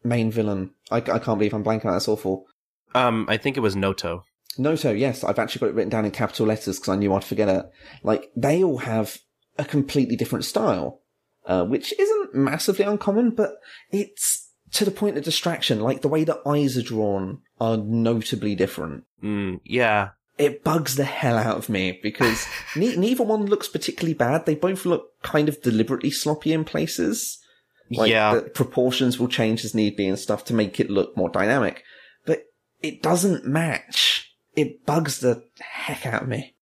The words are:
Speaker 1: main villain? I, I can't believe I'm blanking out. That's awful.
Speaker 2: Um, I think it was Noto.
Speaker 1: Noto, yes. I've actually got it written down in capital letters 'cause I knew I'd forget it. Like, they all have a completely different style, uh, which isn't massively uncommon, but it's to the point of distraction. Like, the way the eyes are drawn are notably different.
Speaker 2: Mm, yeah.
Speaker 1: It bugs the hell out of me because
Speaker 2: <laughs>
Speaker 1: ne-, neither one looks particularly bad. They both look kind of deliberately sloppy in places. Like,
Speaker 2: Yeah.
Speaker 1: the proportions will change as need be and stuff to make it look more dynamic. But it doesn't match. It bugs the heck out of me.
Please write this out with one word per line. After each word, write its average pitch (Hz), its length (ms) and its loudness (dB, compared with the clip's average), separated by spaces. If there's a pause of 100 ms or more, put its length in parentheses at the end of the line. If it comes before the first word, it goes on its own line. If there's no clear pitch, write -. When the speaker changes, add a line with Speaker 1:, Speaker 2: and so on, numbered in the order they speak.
Speaker 1:
main 120 280 2
villain? 104 400 -2 (200)
I, 110 60 0
I 120 40 2 (180)
can't 110 200 0
believe 104 160 2
I'm 107 100 -2
blanking 110 220 0
out. 95 60 0
That's 92 160 0
awful. 98 380 -2 (480)
Speaker 2:
Um, 120 340 2
I 110 80 0
think 131 200 -2
it 135 40 -2
was 101 160 2
Noto. 95 480 -2 (340)
Speaker 1:
Noto, 147 340 0
yes. 120 320 0
I've - 140 0
actually - 220 -2
got 113 100 2
it 71 40 -6
written 107 160 0
down 110 160 0
in 104 40 0
capital - 360 -2
letters 107 320 -2
'cause - 100 -6
I 95 80 2
knew 101 180 2
I'd 95 100 0
forget 104 240 0
it. 95 180 2 (360)
Like, - 340 0
they 147 260 2
all 151 160 2
have 110 400 -2 (400)
a 143 60 -2
completely 139 520 0
different - 280 -2
style, 95 580 0 (440)
uh, 92 180 2
which - 340 -2
isn't 415 360 2
massively 156 500 2
uncommon, 208 460 2
but 220 220 0 (380)
it's - 600 -4 (220)
to - 120 0
the 196 60 2
point 190 280 -2
of 147 60 -6
distraction. 160 560 -2
Like, 127 200 0
the 151 80 0
way 156 160 2
the 156 220 0
eyes 143 300 2
are 120 60 -2
drawn 101 600 -2 (180)
are 113 160 2
notably 110 800 0
different. 80 500 -2 (180)
Speaker 2:
Mm, 101 420 -4
yeah. 107 460 2 (280)
Speaker 1:
It 143 260 0
bugs 147 320 0
the 139 80 2
hell 127 320 0
out 110 220 0
of 107 100 -10
me 92 340 -2
because 113 440 0 (140)
Speaker 2:
<laughs> - 160 -10
Speaker 1:
ne-, 214 200 0
neither 240 260 2
one 214 240 2
looks 202 220 0
particularly - 460 -4
bad. 135 320 2
They 156 80 2
both 185 320 -2
look 170 220 0 (140)
kind 151 260 2
of 147 140 -6
deliberately 120 480 2
sloppy 151 420 -2
in 160 120 2
places. 170 760 -4 (520)
Like, 113 200 4
Speaker 2:
Yeah. 110 260 6
Speaker 1:
the 107 60 2
proportions 127 760 0
will 120 100 0
change 110 360 0
as 107 100 -8
need 104 220 2
be 98 120 0
and 98 100 0
stuff - 280 -4
to 120 80 -2
make 107 260 0
it - 100 2
look 98 260 0
more 90 120 0
dynamic. 104 560 0 (400)
But 151 200 -2 (380)
it 151 200 -8
doesn't 175 420 2
match. - 880 0 (240)
It - 300 -2
bugs 143 340 0
the 120 240 2 (160)
heck - 460 -10
out 117 160 -2
of 127 60 -6
me. 120 340 -6